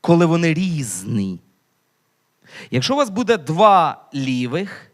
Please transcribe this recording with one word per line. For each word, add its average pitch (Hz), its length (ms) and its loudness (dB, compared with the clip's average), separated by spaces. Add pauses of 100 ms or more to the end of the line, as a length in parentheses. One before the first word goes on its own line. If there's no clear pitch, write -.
Коли 170 240 4
вони 170 280 2
різні. 113 840 -4 (1300)
Якщо 127 220 -2
у 285 40 0
вас 269 120 0
буде 214 280 0
два 165 760 2
лівих 131 800 -4